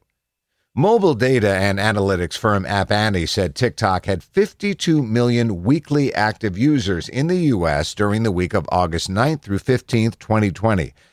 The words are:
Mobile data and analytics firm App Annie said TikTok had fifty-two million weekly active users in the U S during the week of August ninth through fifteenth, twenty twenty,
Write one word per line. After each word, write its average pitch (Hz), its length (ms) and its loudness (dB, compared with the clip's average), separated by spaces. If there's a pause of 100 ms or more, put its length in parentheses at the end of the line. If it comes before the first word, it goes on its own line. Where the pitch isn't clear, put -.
(760)
Mobile 190 400 4
data 110 420 2
and 98 220 0
analytics 98 580 0
firm 101 280 0
App 98 260 -2
Annie 104 340 0
said 90 280 -2
TikTok 98 520 -2
had 95 180 -4
fifty-two 196 800 -2
million 117 600 0
weekly 143 500 0
active 104 440 -2
users 104 520 0
in 135 180 -2
the 180 100 0
U 120 300 2
S 73 260 -2
during 104 300 0
the 110 80 2
week 87 220 -2
of 87 180 -2
August 87 380 0
ninth 135 320 0
through 98 180 -4
fifteenth, 117 600 -2
twenty 107 320 0
twenty, 95 420 -2 (200)